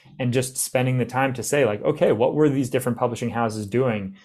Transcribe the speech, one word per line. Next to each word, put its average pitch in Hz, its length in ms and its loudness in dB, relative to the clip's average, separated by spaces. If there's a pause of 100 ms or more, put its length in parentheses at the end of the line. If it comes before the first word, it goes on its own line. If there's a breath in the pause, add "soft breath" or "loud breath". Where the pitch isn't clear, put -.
(200 loud breath)
and 123 140 0
just 131 240 0
spending 131 400 0
the 120 80 0
time 135 300 0
to 117 80 -8
say, 143 200 2
like, 104 200 0
"Okay, 156 280 2
what 123 220 2
were 151 160 4
these 131 220 -2
different 123 260 0
publishing 117 320 -2
houses 110 380 -2
doing, 107 580 -2